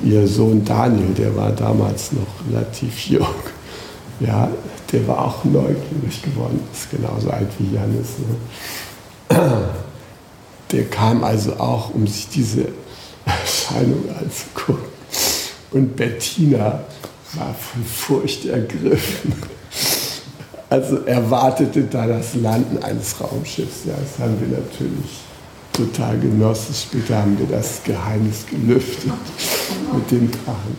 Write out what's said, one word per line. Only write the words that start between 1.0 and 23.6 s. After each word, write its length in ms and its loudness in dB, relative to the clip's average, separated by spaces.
der 220 2
war 160 2
damals 600 2
noch 140 -2
relativ 580 -4
jung, 200 4
ja, 280 4
der 160 2
war 180 2
auch 180 -4
neugierig 800 0
geworden, 380 -2
ist 180 -10
genauso 400 -2
alt 200 0
wie 160 0
Jannis, 320 0
ne? 180 -2
Der 140 2
kam 380 2
also 300 2
auch, 400 0
um 140 2
sich 220 -4
diese 400 2
Erscheinung 800 0
anzugucken. 680 -4
Und 240 4
Bettina 840 2
war 200 -4
von 300 -6
Furcht 640 -2
ergriffen. 880 0
Also 360 4
erwartete 800 4
da 220 0
das 300 0
Landen 480 2
eines 360 -4
Raumschiffs. 640 -4